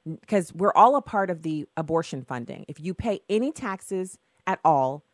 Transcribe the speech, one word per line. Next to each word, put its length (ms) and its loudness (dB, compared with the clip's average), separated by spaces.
n-, 200 -10
'cause 280 0
we're 200 2
all 220 8
a 60 0
part 260 -2
of 140 -6
the 340 -4
abortion 460 -2
funding. 440 -10
If 140 -14
you 140 -6
pay 340 -4
any 240 0
taxes 640 -8
at 180 -2
all, 500 2